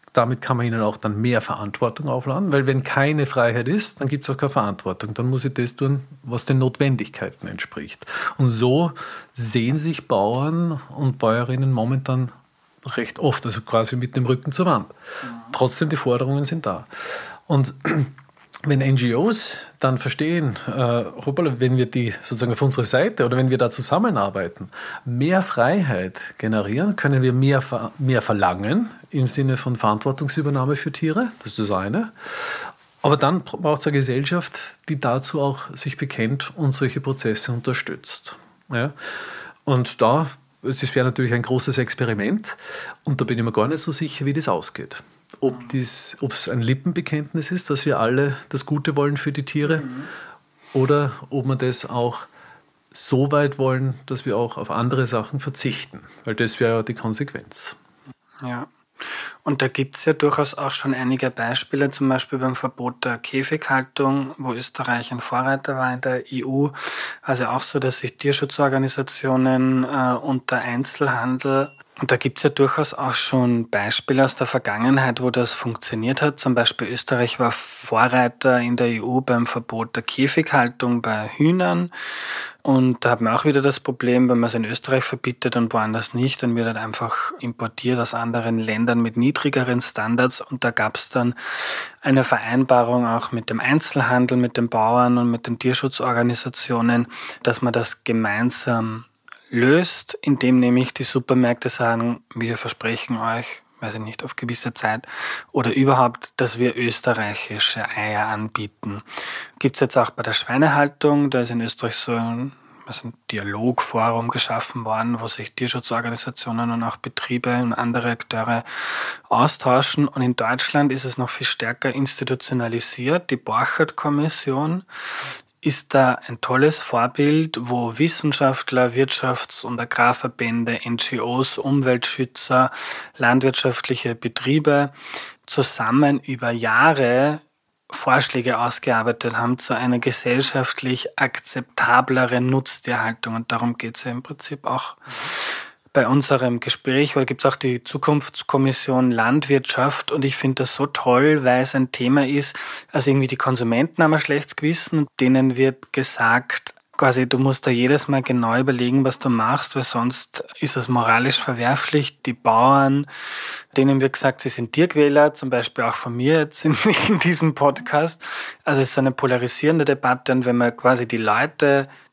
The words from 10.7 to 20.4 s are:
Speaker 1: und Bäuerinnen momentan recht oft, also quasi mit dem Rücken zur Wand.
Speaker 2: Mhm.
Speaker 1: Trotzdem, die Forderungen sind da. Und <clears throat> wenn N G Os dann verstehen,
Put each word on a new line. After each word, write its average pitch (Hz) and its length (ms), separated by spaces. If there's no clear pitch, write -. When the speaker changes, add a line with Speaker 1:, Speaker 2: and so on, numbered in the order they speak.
Speaker 1:
und 135 220
Bäuerinnen 123 520
momentan 127 640
recht - 320
oft, - 260
also 107 160
quasi 113 360
mit 123 200
dem 131 80
Rücken 127 260
zur 180 140
Wand. 139 240
Speaker 2:
Mhm. - 400
Speaker 1:
Trotzdem, 131 380
die 156 60
Forderungen 135 500
sind 165 180
da. 92 220
Und 135 280
<clears throat> - 800
wenn 143 160
N 135 160
G 123 180
Os 208 440
dann 131 200
verstehen, 151 580